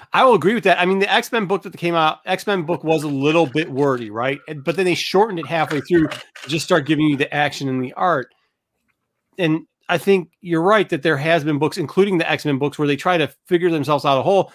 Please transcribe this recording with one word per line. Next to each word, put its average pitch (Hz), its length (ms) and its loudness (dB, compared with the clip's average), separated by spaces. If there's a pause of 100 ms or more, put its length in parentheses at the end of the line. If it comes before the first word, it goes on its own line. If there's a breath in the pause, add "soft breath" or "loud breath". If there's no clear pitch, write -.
(140)
I 196 100 4
will 254 120 6
agree 175 180 2
with 226 120 -2
that. 175 140 4
I 180 60 2
mean, 190 140 0
the 202 120 0
X-Men 220 360 -2
book 180 160 -2
that 185 120 -14
came 170 200 -4
out, 156 320 2
X-Men 190 360 -2
book 165 200 -4
was 156 180 2
a 156 60 -6
little 147 400 2
bit 156 240 -4
wordy, 127 400 0
right? 131 360 -4
And, 151 160 -12
but 170 120 -4
then 185 100 -2
they 175 80 2
shortened 190 460 0
it 139 80 -10
halfway 151 340 -2
through 160 280 0
to - 380 -16
just 147 160 -4
start 160 220 0
giving 151 220 0
you 143 100 2
the 143 160 -4
action 143 360 -4
and 131 140 -4
the 127 100 -8
art. 160 420 -2 (1040)
And 160 260 0 (240)
I 175 80 0
think 190 320 2 (120)
you're 165 200 -2
right 196 280 4
that 156 120 -2
there 156 160 2
has 160 260 2
been 151 140 0
books, 147 220 -2
including 185 400 0
the 160 120 -2
X-Men 143 280 -2
books, 143 180 -4
where 147 100 0
they 143 80 0
try 180 220 0
to 147 100 0 (200)
figure 175 240 0
themselves 147 340 0
out 139 140 2
a - 20 0
hole. 185 340 2